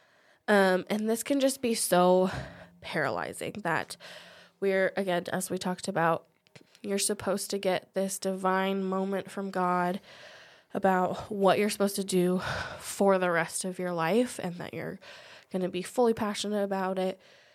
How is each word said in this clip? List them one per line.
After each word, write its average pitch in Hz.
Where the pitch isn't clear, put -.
Um, 190
and 214
this 226
can 285
just 269
be 226
so 180
paralyzing 107
that 160
we're, 190
again, 180
as 185
we 185
talked 180
about, 165
you're 202
supposed 202
to -
get 185
this 190
divine 190
moment 190
from 196
God 180
about 185
what 196
you're 208
supposed 202
to 196
do 185
for 196
the 180
rest 165
of 185
your 180
life, 180
and 175
that 175
you're -
gonna 185
be 185
fully 233
passionate 208
about 190
it. 185